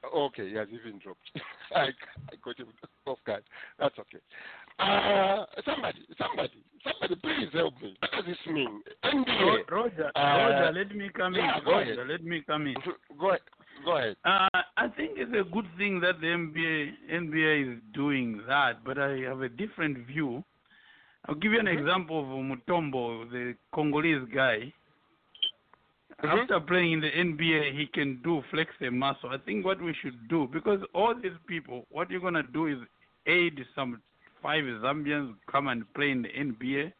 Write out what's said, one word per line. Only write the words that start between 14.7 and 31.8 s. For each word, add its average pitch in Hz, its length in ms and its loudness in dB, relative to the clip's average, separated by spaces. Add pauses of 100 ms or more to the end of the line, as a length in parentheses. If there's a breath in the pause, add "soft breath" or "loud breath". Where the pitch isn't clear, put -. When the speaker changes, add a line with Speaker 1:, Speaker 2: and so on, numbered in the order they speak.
Speaker 2:
I 233 200 2
think 320 200 -4
it's 240 160 -4
a 196 200 0
good 202 140 -2 (120)
thing 196 220 0
that 175 200 2
the 160 80 -2
N 170 240 0
B 160 120 0
A, 156 500 -2
N 170 160 -2
B 156 140 4
A 143 280 4
is 117 60 -10 (160)
doing 131 540 0
that, 127 360 2
but 131 140 -4
I 139 200 0
have 131 240 -4
a 127 60 -4
different 143 580 -4
view. 139 360 -4 (840 soft breath)
I'll 147 100 -2
give 214 160 2
you 233 80 6
an 220 60 2
Speaker 1:
Mm-hmm. 170 120 2
Speaker 2:
example 160 420 0
of 139 60 -4
Mutombo, 131 1040 -2
the 123 240 -4 (180)
Congolese 151 640 2
guy. 131 380 2 (1500)
Speaker 1:
Mm-hmm. 156 160 4
Speaker 2:
After 226 220 2
playing 170 320 2
in 160 80 2
the 151 80 0
N 160 280 0
B 160 180 2
A, 147 220 2
he 147 160 -2
can 135 300 -2
do 156 280 0
flex 156 200 -2 (160)
a 123 40 -2
muscle. 131 400 0
I 139 80 -4
think 196 260 -4
what 185 180 0
we 165 200 -2
should 120 260 -10
do, 151 240 2
because 143 280 2 (140)
all 226 200 4
these 180 180 -4 (140)
people, 131 440 -8